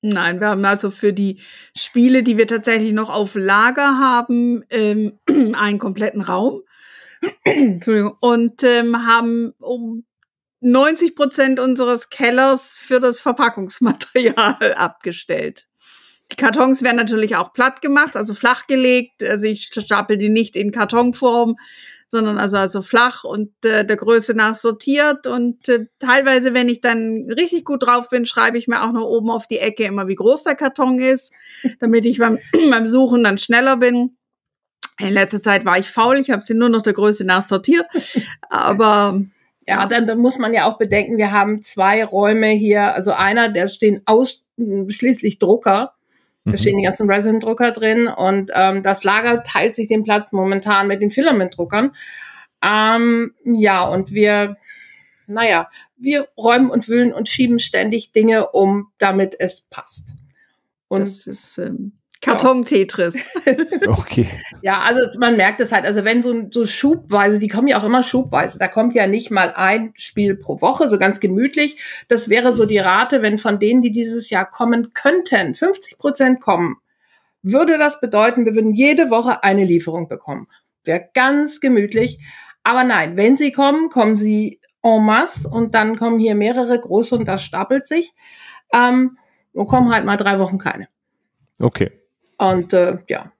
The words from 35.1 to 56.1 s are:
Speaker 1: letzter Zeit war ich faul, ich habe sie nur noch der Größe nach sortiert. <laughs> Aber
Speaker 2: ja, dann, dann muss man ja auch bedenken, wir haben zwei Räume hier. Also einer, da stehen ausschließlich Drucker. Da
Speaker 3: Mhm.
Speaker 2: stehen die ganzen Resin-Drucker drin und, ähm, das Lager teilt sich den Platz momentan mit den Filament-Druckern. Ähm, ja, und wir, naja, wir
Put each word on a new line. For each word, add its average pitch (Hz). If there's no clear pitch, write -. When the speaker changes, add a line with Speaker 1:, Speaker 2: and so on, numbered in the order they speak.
Speaker 1:
letzter 196
Zeit 202
war 185
ich 196
faul, 247
ich 269
habe 208
sie 226
nur 233
noch 226
der 214
Größe 208
nach 185
sortiert. 269
<laughs> -
Aber 208
Speaker 2:
ja, 196
dann, 233
dann 226
muss 254
man 226
ja 180
auch 220
bedenken, 208
wir 208
haben 208
zwei 202
Räume 214
hier. 208
Also 196
einer, 220
da 202
stehen 202
ausschließlich 220
Drucker. 214
Da 214
Speaker 3:
Mhm. 202
Speaker 2:
stehen 196
die 190
ganzen 196
Resin-Drucker 220
drin 226
und, 190
ähm, 190
das 196
Lager 233
teilt 226
sich 214
den 214
Platz 208
momentan 196
mit 202
den 208
Filament-Druckern. 214
Ähm, 226
ja, 208
und 190
wir, 208
naja, 208
wir 285